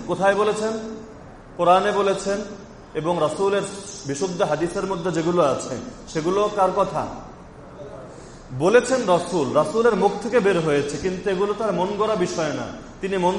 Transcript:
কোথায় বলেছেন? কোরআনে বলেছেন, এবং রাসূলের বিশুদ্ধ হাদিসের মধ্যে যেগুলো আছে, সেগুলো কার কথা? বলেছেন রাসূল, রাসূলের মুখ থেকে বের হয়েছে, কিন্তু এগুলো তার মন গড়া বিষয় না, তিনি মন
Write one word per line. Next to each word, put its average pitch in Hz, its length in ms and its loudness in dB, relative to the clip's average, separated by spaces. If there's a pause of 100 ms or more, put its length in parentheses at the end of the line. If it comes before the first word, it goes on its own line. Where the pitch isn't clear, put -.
কোথায় 185 280 2
বলেছেন? 214 380 0 (840)
কোরআনে 185 360 6
বলেছেন, 196 460 2 (580)
এবং 156 240 0
রাসূলের 185 460 2 (400)
বিশুদ্ধ 170 380 -4
হাদিসের 170 440 0
মধ্যে 185 240 -2
যেগুলো 165 320 2
আছে, 131 320 0 (320)
সেগুলো 175 340 0 (140)
কার 190 200 4
কথা? 156 280 0 (1500)
বলেছেন 240 480 4
রাসূল, 170 480 2
রাসূলের 220 420 4
মুখ 190 240 4
থেকে 196 200 0
বের 190 200 4
হয়েছে, 143 380 2
কিন্তু 185 320 -4
এগুলো 196 240 0
তার 208 200 -2
মন 180 240 0
গড়া 214 180 0
বিষয় 170 380 -2
না, 120 140 -6 (300)
তিনি 190 200 -4
মন 185 220 2